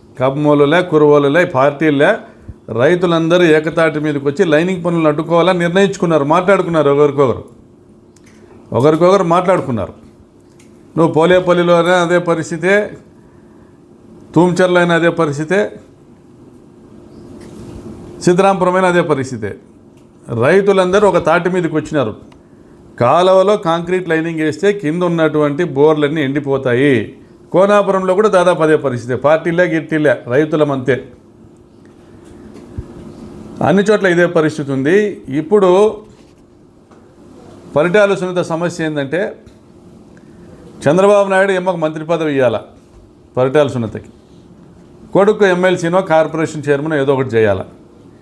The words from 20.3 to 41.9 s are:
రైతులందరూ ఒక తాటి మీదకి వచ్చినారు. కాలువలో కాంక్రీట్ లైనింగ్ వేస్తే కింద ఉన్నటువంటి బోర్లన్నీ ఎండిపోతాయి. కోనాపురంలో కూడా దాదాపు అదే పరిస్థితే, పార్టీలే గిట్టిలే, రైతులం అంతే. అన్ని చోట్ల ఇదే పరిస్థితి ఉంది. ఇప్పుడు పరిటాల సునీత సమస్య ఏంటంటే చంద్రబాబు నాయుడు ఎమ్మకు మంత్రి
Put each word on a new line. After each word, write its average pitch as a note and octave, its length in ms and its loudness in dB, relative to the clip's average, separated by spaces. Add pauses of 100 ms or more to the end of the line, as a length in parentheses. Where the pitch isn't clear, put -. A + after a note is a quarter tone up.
రైతులందరూ F#3+ 640 2
ఒక F3+ 180 0
తాటి E3+ 240 0
మీదకి E3+ 260 -2
వచ్చినారు. D3 400 -4 (840)
కాలువలో F#3 580 4
కాంక్రీట్ E3+ 520 -4
లైనింగ్ D#3+ 300 -4
వేస్తే D#3 340 -2
కింద F3 300 -4
ఉన్నటువంటి D3+ 600 0
బోర్లన్నీ D3+ 580 0
ఎండిపోతాయి. C3+ 960 -2 (340)
కోనాపురంలో F#3+ 640 2
కూడా G#3+ 140 2
దాదాపు F3 360 2
అదే D#3 120 2
పరిస్థితే, B2 400 -4
పార్టీలే D#3+ 480 0
గిట్టిలే, D3+ 520 0 (120)
రైతులం D3+ 440 0
అంతే. B2+ 360 -4 (2500)
అన్ని F#3+ 160 2
చోట్ల G3 240 0
ఇదే F3 180 2
పరిస్థితి D#3 460 -2
ఉంది. D#3+ 580 -2
ఇప్పుడు F#3+ 680 2 (1800)
పరిటాల F#3 400 2
సునీత F3+ 260 -4
సమస్య E3+ 440 -6
ఏంటంటే D#3 500 -6 (1500)
చంద్రబాబు G3 400 4
నాయుడు G3 220 2
ఎమ్మకు F#3 260 -2
మంత్రి D#3 280 -6